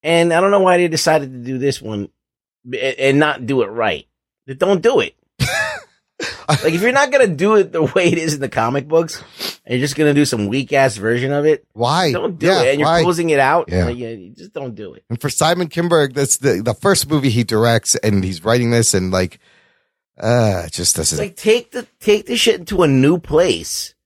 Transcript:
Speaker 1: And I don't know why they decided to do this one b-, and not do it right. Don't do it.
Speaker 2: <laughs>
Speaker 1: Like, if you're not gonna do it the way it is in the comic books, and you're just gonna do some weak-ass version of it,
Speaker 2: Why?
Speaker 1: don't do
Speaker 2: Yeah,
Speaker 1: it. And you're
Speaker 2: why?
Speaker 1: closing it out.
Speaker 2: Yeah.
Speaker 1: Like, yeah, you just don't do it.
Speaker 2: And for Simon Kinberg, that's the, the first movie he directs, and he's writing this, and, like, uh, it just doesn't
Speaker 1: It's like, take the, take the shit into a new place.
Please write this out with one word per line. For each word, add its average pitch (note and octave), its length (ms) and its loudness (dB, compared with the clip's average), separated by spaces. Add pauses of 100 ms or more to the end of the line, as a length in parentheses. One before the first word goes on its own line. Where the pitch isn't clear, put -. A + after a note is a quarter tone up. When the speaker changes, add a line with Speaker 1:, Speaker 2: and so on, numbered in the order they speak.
Speaker 1:
And E3+ 300 2
I E3 80 2
don't G3 100 2
know G3+ 80 2
why F#3 200 4
they F3 100 0
decided D3+ 440 0
to B2+ 60 -14
do B2+ 200 -8
this C3+ 220 -2
one G#2 280 -8 (600)
b-, B2+ 120 -8
and C3+ 400 0
not C3+ 260 -2
do C3 160 0
it G#2 40 0
right. G#2 400 -4 (400)
Don't E3+ 360 0
do A3+ 180 4
it. F#2 140 -4 (240)
Speaker 2:
<laughs> C#3 100 0 (1000)
Speaker 1:
Like, D#3 280 0
if F3 80 -2
you're B3 100 2
not C#4 180 2
gonna C4 160 4
do F#3 280 0
it G3 180 2
the E3 100 0
way E3+ 260 2
it E3+ 100 0
is D#3+ 160 -4
in C#3+ 60 -8
the C3+ 100 -4
comic B2+ 360 -2
books, D#3+ 360 0 (420)
and - 80 -8
you're B2 80 0
just C#3 160 -4
gonna D3 160 4
do C#3 140 4
some G#2+ 220 -2
weak-ass C3+ 480 0
version A#2+ 360 -2
of D3 140 0
it, D#3 260 0
Speaker 2:
Why? C#3+ 400 0
Speaker 1:
don't F#3+ 260 -6
do - 80 -2
Speaker 2:
Yeah, F3+ 160 2
Speaker 1:
it. B2 100 2
And C#3+ 80 -2
you're D3+ 80 2
Speaker 2:
why? E3 140 2
Speaker 1:
closing E3+ 280 0
it C#3+ 100 2
out. C#3+ 280 2
Speaker 2:
Yeah. F2+ 180 0
Speaker 1:
Like, A#2+ 100 -4
yeah, A#2+ 140 -10
you G2 240 -16
just - 180 -20
don't C3+ 220 -10
do F#2+ 180 -16
it. - 160 -20
Speaker 2:
And A#2 100 -6
for C#3+ 120 -4
Simon E3+ 380 0
Kinberg, E3 440 0
that's C#3 240 -2
the, A2+ 260 0
the A2+ 120 -2
first - 340 0
movie C#3 220 0
he A2+ 140 2
directs, A2+ 520 0
and G2+ 260 0
he's F#2 220 -6
writing A#2 260 2
this, A#2 220 2
and, F#2 180 0
like, F#2 280 -2 (800)
uh, G#2+ 480 0
it E2 60 -12
just F2 240 0
doesn't D#2+ 220 -2
Speaker 1:
It's G3+ 120 -4
like, E3+ 60 -20
take A#3 360 0
the, A#3+ 140 -10 (120)
take G#3+ 280 0
the A#3+ 100 -4
shit A3+ 240 2
into F3+ 220 -2
a D#3+ 60 4
new C#3 300 4
place. D3+ 760 -2 (120)